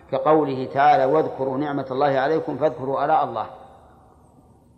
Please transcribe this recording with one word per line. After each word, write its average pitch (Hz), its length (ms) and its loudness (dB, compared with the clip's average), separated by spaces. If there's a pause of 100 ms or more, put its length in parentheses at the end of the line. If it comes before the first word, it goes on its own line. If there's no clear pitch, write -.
(120)
كقوله 139 640 0
تعالى: 139 320 4
"واذكروا 135 520 0
نعمة 139 340 -4
الله 135 280 0
عليكم"، 151 380 -2
فاذكروا 135 480 -2
آلاء 147 180 2
الله. 117 260 -6 (1300)